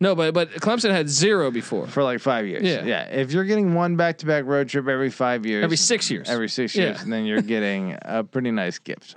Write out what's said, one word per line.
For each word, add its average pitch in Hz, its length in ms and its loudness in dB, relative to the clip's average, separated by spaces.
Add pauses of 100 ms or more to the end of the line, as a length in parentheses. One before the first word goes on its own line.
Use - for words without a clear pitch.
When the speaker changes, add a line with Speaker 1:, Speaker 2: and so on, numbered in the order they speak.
Speaker 1:
No, 190 120 4
but, 160 200 2
but 170 180 0
Clemson 214 400 0
had 165 160 2
zero 151 440 4
before. 117 360 -4
Speaker 2:
For, 139 160 0
like, 123 160 0
five 120 260 0
years. 92 180 -4
Speaker 1:
Yeah. 151 200 0
Speaker 2:
Yeah. 101 220 -2
If 131 260 -2
you're 185 140 2
getting 202 280 2
one 175 220 2
back-to-back 156 500 0
road 139 220 2
trip 135 220 -2
every 135 200 0
five 123 360 0
years, 107 180 2
Speaker 1:
Every 160 140 2
six - 340 0
years. - 180 -4
Speaker 2:
every 113 200 0
six 120 260 -4
Speaker 1:
Yeah. 196 120 4
Speaker 2:
years, 98 180 -6
then 110 200 -2
you're 107 160 0
getting 101 600 -2
a 113 220 -4
pretty 123 280 -4
nice 92 260 -2
gift. - 400 -14